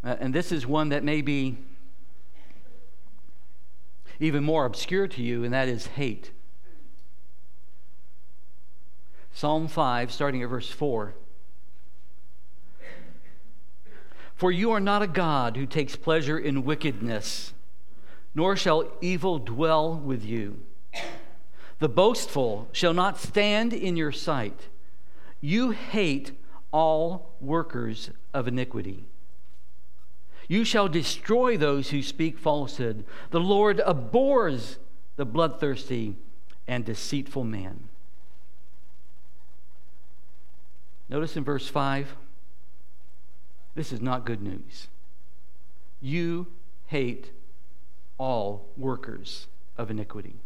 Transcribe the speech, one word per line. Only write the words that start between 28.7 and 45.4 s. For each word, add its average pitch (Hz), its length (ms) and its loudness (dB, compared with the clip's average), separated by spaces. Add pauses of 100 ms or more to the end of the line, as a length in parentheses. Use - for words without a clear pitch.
You 214 160 2
shall 208 240 4
destroy 220 680 2
those 143 340 2
who 143 100 2
speak 160 380 0
falsehood. 123 640 0 (240)
The 170 100 2
Lord 202 460 4
abhors 180 920 4 (360)
the 143 80 0
bloodthirsty 127 920 2 (520)
and 123 160 0
deceitful 131 600 0
man. 101 440 -2 (3250)
Notice 156 300 0
in 143 60 0
verse 135 240 0
five, 139 480 0 (1600)
this 151 180 -2
is 107 80 0
not 127 240 0
good 110 160 0
news. - 460 -2 (1120)